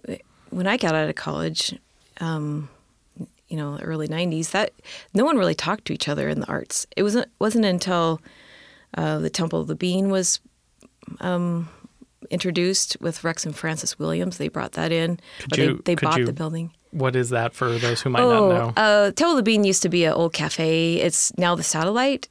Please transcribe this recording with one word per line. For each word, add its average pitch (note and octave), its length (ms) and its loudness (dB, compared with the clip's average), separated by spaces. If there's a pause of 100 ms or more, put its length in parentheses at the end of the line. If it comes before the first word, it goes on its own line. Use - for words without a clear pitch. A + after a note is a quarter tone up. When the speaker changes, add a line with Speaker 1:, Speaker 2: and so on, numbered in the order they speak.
(500)
Speaker 1:
when F3+ 160 -2
I A3 100 2
got E3+ 180 2
out D#3 140 2
of D3+ 60 -4
college, D#3+ 600 -4 (460)
um, D3+ 480 -4 (800)
you D#3+ 80 -8
know, C#3+ 260 -6
early D#3 260 -4
nineties, D#3+ 420 -2
that G#3 220 0 (400)
no G#3+ 120 4
one D#4 120 4
really F3 180 4
talked F#3+ 320 -4
to - 60 -4
each - 160 -4
other D3 200 -2
in D3+ 120 -2
the - 80 -6
arts. - 380 -4 (100)
It F#3+ 60 2
wasn't, G#3 260 0 (100)
wasn't A3 260 2
until, F3 560 0 (760)
uh, D#3 220 0
the D#3 120 -2
Temple E3 300 -2
of D3 60 -4
the D#3 80 -4
Bean F3+ 360 0
was, F#3+ 300 0 (800)
um, F3 480 -2 (640)
introduced F3+ 680 0
with E3 220 -6
Rex E3 220 -2
and D3+ 100 -6
Frances - 440 -4
Williams. F3 400 -2
They D#3 100 -2
brought - 240 -6
that D#3+ 200 -2
in. E3 280 -2 (200)
Speaker 2:
Could C3+ 120 -6
Speaker 1:
Or - 40 0
they, C3+ 80 4
Speaker 2:
you, - 200 0
Speaker 1:
they F3 120 2
Speaker 2:
could D3+ 120 0
Speaker 1:
bought D#3 100 2
Speaker 2:
you, B2 60 2
Speaker 1:
the A#2+ 80 -2
building. D#3+ 400 -8 (180)
Speaker 2:
what C3 240 0
is B2 160 2
that A#2 220 0
for A#2+ 260 -2
those A#2+ 220 0
who - 100 -2
might A#2+ 120 2
Speaker 1:
Oh, A2+ 260 6
Speaker 2:
not A#2 280 2
know? G#3 60 4
Speaker 1:
uh, G#3 280 6
Temple E4+ 220 2
of D4 40 4
the A#3+ 60 4
Bean G#3+ 200 4
used F#3+ 200 2
to F3 80 2
be F3 140 4
an D#3 100 4
old E3 180 2
cafe. E3 640 0
It's - 400 0
now F3 180 2
the E3 80 -4
Satellite A3 680 0